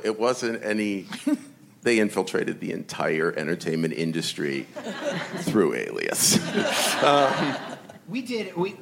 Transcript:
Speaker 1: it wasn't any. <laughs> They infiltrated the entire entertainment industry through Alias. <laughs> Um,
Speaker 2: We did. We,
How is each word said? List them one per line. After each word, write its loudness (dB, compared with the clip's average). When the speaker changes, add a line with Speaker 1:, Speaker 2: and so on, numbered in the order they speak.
Speaker 1:
it 0
wasn't 0
any. 0
<laughs> 2
They 4
infiltrated 0
the -6
entire 0
entertainment 0
industry -2
through 4
Alias. 0
<laughs> 4
Um, 4
Speaker 2:
We -4
did. -6
We, -2